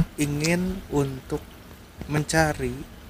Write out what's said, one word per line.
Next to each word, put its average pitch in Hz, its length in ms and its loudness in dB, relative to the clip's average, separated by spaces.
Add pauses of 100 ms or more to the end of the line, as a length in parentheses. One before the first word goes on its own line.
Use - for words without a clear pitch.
(180)
ingin 165 600 2 (100)
untuk 139 540 0 (640)
mencari 147 880 2 (160)